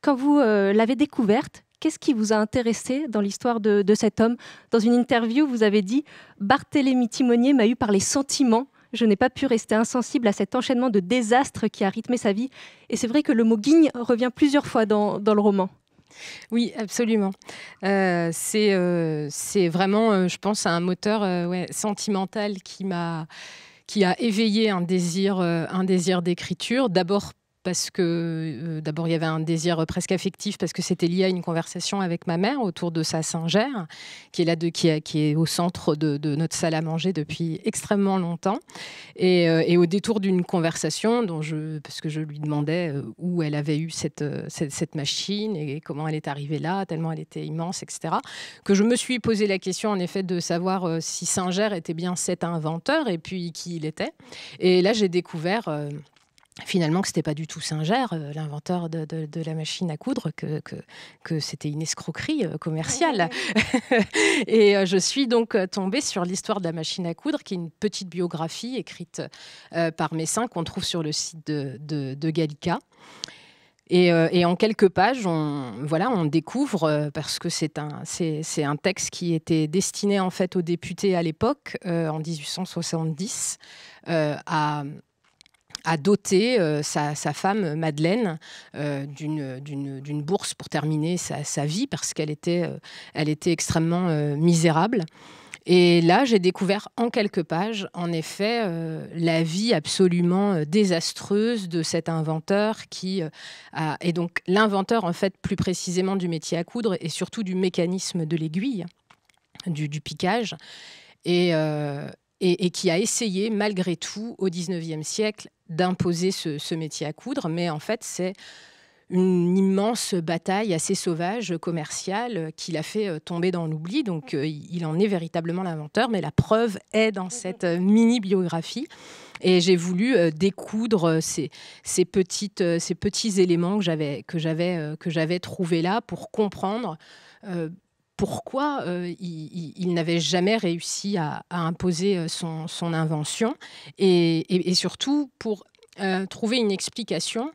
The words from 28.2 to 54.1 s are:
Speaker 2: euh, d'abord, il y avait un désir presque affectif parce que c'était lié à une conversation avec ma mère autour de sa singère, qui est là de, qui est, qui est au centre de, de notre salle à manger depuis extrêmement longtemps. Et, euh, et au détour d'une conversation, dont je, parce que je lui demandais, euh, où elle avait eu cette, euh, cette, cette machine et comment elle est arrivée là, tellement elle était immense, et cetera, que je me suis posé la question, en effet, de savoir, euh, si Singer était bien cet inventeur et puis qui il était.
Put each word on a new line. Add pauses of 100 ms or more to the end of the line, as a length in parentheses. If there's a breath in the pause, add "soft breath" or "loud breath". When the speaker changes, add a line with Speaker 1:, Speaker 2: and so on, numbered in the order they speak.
Speaker 2:
euh,
d'abord,
il
y
avait
un
désir
presque
affectif
parce
que
c'était
lié
à
une
conversation
avec
ma
mère
autour
de
sa
singère, (420 loud breath)
qui
est
là
de,
qui
est,
qui
est
au
centre
de,
de
notre
salle
à
manger
depuis
extrêmement
longtemps. (560 loud breath)
Et,
euh,
et
au
détour
d'une
conversation,
dont
je,
parce
que
je
lui
demandais,
euh, (160)
où
elle
avait
eu
cette,
euh,
cette,
cette
machine
et
comment
elle
est
arrivée
là,
tellement
elle
était
immense,
et
cetera, (440 loud breath)
que
je
me
suis
posé
la
question,
en
effet,
de
savoir,
euh,
si
Singer
était
bien
cet
inventeur
et
puis
qui
il
était. (480 loud breath)